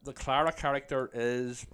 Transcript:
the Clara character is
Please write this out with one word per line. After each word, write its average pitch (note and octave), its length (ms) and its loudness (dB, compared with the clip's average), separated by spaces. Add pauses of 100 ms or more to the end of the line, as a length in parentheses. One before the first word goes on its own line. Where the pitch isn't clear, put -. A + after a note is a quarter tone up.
the C3+ 80 -10
Clara D3 400 2
character C#3 600 0
is A#2+ 600 -2